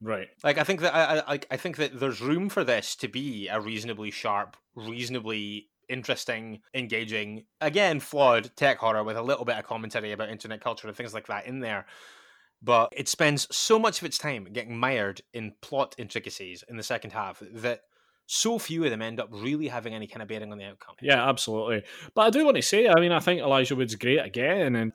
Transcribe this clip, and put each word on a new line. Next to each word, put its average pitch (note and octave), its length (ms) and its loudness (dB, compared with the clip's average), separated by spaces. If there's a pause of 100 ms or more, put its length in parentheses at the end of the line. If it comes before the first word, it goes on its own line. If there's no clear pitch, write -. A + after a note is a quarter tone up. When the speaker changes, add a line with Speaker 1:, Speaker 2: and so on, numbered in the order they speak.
Speaker 1:
Right. G#2+ 280 -6 (160)
Speaker 2:
Like, D3 140 4
I D3+ 60 2
think F#3+ 160 0
that D#3+ 140 2
I, D#3 220 4
I, C#3+ 180 0
I, C#3 60 -4 (100)
I C3+ 60 -2
think E3+ 220 -6
that C3+ 200 -4
there's A#2+ 220 -2
room E3 280 0
for F#3+ 140 0
this A#2+ 340 0
to B2+ 120 -6
be A2+ 400 -6
a G#2+ 120 -2
reasonably G#2+ 520 -6
sharp, G2+ 440 -2 (200)
reasonably A2 920 -6 (180)
interesting, A2+ 760 -6 (100)
engaging, A2 720 -4 (160)
again, D#3 400 2
flawed B2 560 4
tech C3+ 220 4
horror G#2+ 260 0
with A2 140 -4
a A2+ 40 -2
little B2 220 0
bit A2+ 140 0
of G#2+ 80 -10
commentary A2 460 -6
about G#2 180 -6
internet A2 320 -12
culture A2+ 260 -6
and G#2 80 -12
things A#2 160 -10
like A2 140 -10
that G#2 200 -8
in C3 140 -8
there. G#2+ 240 -4 (800)
But A#2 340 6
it C#3 100 -6
spends D3 480 2
so - 240 4
much A3 220 2
of F3 60 -6
its C3+ 100 -4
time A#2 340 -6
getting A#2 280 -6
mired A2+ 420 0 (140)
in A2+ 260 -8
plot - 380 -2
intricacies G2+ 720 -10
in A#2 100 -12
the G#2+ 40 -8
second A2+ 280 -6
half G2+ 320 -8 (100)
that A#2 300 -4 (440)
so A3+ 320 0
few E3 240 -4
of D3 80 2
them A2 120 -4
end A2+ 180 -6
up G#2+ 100 -8
really C3+ 380 -4
having A#2+ 240 -8
any G#2+ 140 -10
kind A2+ 160 -14
of G2+ 60 -12
bearing G#2+ 220 -10
on G#2+ 60 -14
the G2 80 -14
outcome. - 380 -18
Speaker 1:
Yeah, C3 260 4
absolutely. A2 540 -2 (320)
But A3 80 6
I A3 80 8
do D4 160 4
want C4+ 100 8
to B2 60 2
say, A3 260 4
I E3 100 10
mean, F3 140 6
I D#3+ 80 4
think F3+ 220 2
Elijah C3+ 340 4
Wood's A#2 200 -2
great B2+ 280 4
again, C3 520 2
and A2+ 180 0